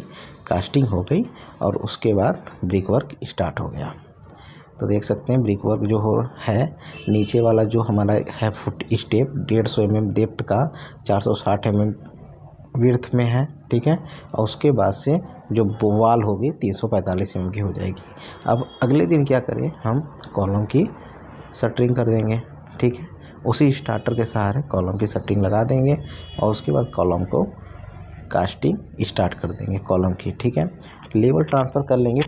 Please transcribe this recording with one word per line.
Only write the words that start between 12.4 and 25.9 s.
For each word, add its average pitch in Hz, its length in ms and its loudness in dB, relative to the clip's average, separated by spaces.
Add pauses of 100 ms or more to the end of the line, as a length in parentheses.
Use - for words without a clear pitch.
विड्थ 123 400 2
में 123 100 4
है, 120 220 2 (240)
ठीक 120 160 2
है। 160 120 4 (300)
और - 160 0
उसके 147 280 2
बाद 98 200 4
से 143 260 0 (340)
जो 110 120 4 (180)
वॉल 110 400 6
होगी 104 300 0
तीन 113 200 -2
सौ 110 160 -4
पैंतालीस 95 480 0
एमएम 92 140 -2
की 104 100 -6
हो 98 120 -2
जाएगी। 92 300 -6 (440)
अब 120 180 2 (180)
अगले 139 240 4
दिन 160 180 4
क्या 135 160 4
करें, 123 380 -2
हम 120 220 0 (340)
कॉलम 101 320 2
की - 200 2 (680)
शटरिंग 123 420 2
कर 120 100 2
देंगे, 110 340 2 (400)
ठीक 123 140 2
है। - 120 -12 (380)
उसी 135 280 4
स्टार्टर 117 420 -2
के 113 100 2
सहारे 110 440 0
कॉलम 92 300 0
की 107 80 0
शटरिंग 101 360 0
लगा 98 220 4
देंगे 131 320 2 (420)